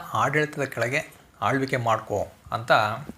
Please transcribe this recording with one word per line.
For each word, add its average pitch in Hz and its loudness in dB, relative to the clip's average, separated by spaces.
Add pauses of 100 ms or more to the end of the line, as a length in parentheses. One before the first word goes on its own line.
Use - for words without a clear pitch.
(120)
ಆಡಳಿತದ 147 0
ಕೆಳಗೆ 127 -2 (320)
ಆಳ್ವಿಕೆ 131 2
ಮಾಡ್ಕೋ" 110 0 (240)
ಅಂತ 117 0 (460)